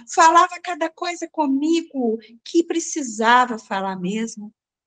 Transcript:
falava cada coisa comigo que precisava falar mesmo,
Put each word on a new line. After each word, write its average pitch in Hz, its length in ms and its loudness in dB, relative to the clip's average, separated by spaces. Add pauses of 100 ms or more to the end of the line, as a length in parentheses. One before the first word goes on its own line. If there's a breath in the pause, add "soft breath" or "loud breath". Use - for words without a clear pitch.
(140)
falava 339 480 6
cada 330 280 -6
coisa 349 400 -8
comigo 277 920 -2 (260 loud breath)
que 339 180 2
precisava 240 920 0
falar 190 420 -6
mesmo, 214 540 -8 (340)